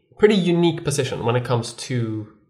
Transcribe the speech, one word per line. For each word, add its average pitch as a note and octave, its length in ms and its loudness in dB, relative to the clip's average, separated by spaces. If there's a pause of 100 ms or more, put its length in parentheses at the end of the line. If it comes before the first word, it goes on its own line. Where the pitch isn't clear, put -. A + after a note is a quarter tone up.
(200)
pretty G#3+ 160 6
unique E3+ 480 2
position B2+ 420 -4
when A#2 120 2
it B2 80 -2
comes A#2 280 -2
to A2 540 -6 (220)